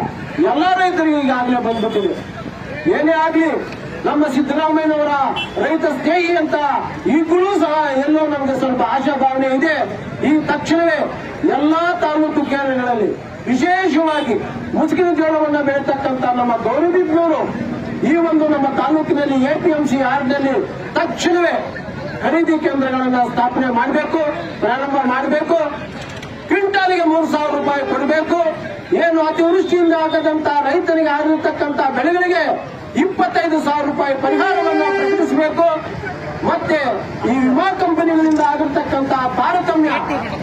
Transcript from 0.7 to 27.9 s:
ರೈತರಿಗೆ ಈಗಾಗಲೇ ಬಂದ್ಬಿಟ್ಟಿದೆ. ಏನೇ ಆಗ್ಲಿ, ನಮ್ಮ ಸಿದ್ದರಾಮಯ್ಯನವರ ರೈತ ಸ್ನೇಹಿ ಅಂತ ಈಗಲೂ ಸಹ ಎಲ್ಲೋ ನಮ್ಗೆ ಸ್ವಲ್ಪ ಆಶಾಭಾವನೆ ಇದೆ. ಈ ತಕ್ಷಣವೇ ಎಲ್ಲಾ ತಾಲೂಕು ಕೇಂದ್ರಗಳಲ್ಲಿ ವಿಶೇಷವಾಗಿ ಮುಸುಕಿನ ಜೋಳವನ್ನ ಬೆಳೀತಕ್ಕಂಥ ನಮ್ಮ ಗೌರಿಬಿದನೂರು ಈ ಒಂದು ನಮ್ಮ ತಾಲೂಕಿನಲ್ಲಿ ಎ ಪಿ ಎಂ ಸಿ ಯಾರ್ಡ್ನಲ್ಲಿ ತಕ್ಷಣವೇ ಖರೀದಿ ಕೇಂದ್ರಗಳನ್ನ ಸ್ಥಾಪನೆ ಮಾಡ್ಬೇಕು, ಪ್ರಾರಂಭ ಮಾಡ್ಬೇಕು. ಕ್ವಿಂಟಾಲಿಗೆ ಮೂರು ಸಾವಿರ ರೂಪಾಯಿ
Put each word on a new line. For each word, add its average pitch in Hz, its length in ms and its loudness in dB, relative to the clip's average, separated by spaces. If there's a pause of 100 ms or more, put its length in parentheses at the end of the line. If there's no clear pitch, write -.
ರೈತರಿಗೆ 330 460 2
ಈಗಾಗಲೇ 254 360 0
ಬಂದ್ಬಿಟ್ಟಿದೆ. 220 580 -2 (760)
ಏನೇ 311 220 2
ಆಗ್ಲಿ, 320 380 2 (540)
ನಮ್ಮ 294 220 2
ಸಿದ್ದರಾಮಯ್ಯನವರ 311 840 2 (560)
ರೈತ 311 200 0
ಸ್ನೇಹಿ 330 520 0
ಅಂತ 311 180 0 (520)
ಈಗಲೂ 330 540 2
ಸಹ 302 280 2 (200)
ಎಲ್ಲೋ 311 180 4
ನಮ್ಗೆ 269 320 -2
ಸ್ವಲ್ಪ 254 240 0
ಆಶಾಭಾವನೆ 262 640 2
ಇದೆ. 269 280 2 (520)
ಈ 302 200 2
ತಕ್ಷಣವೇ 302 520 2 (500)
ಎಲ್ಲಾ 320 520 2
ತಾಲೂಕು 302 440 0
ಕೇಂದ್ರಗಳಲ್ಲಿ 254 680 0 (340)
ವಿಶೇಷವಾಗಿ 311 880 2 (420)
ಮುಸುಕಿನ 320 380 2
ಜೋಳವನ್ನ 311 460 2
ಬೆಳೀತಕ್ಕಂಥ 269 640 0
ನಮ್ಮ 240 320 2
ಗೌರಿಬಿದನೂರು 311 1160 0 (340)
ಈ 311 100 4
ಒಂದು 320 320 2
ನಮ್ಮ 285 180 0
ತಾಲೂಕಿನಲ್ಲಿ 285 800 0
ಎ 285 180 2
ಪಿ 359 80 2
ಎಂ 302 180 2
ಸಿ 247 80 0
ಯಾರ್ಡ್ನಲ್ಲಿ 262 720 0 (260)
ತಕ್ಷಣವೇ 330 880 0 (380)
ಖರೀದಿ 311 360 2
ಕೇಂದ್ರಗಳನ್ನ 262 580 0 (140)
ಸ್ಥಾಪನೆ 247 360 0
ಮಾಡ್ಬೇಕು, 269 520 0 (420)
ಪ್ರಾರಂಭ 269 440 -2
ಮಾಡ್ಬೇಕು. 277 500 0 (920)
ಕ್ವಿಂಟಾಲಿಗೆ 381 560 2
ಮೂರು 320 220 2
ಸಾವಿರ 302 300 -2
ರೂಪಾಯಿ 285 260 -2 (120)